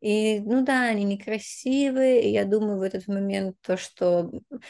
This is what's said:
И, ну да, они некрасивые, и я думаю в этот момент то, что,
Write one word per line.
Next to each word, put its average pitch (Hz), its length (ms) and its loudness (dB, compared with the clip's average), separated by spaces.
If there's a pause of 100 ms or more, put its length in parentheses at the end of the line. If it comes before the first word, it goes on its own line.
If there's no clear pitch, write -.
И, 214 400 2
ну 240 240 2
да, 254 200 2
они 214 200 0
некрасивые, 254 1200 0
и 202 80 2
я 202 140 2
думаю 208 340 0
в 190 40 -4
этот 190 240 -6
момент 196 540 -4
то, 185 160 -2
что, 175 540 0 (380)